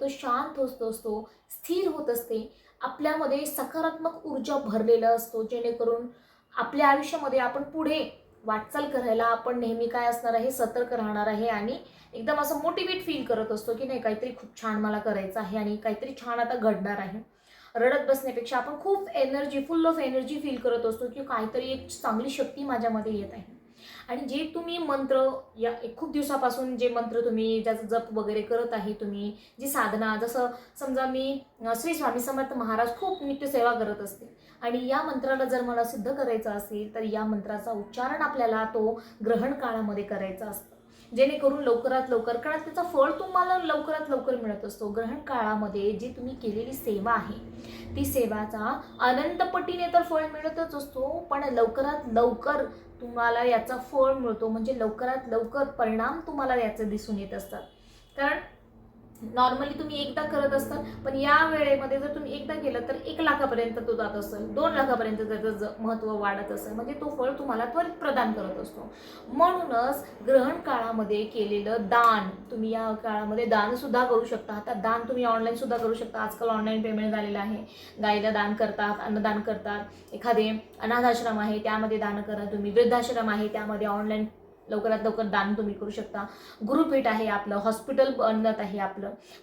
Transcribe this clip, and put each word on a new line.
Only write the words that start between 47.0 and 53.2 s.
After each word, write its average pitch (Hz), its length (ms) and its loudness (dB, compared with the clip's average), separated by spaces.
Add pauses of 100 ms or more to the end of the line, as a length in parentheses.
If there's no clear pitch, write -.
आहे - 440 -4 (400)
ती 277 80 0
सेवाचा 214 760 0 (200)
अनंत 311 420 4
पटीने 359 440 0
तर 349 160 6
फळ 320 240 2
मिळतच 311 480 -4
असतो, 285 560 -4
पण 277 140 2
लवकरात 269 560 2 (120)
लवकर 240 520 4 (360)
तुम्हाला 233 440 0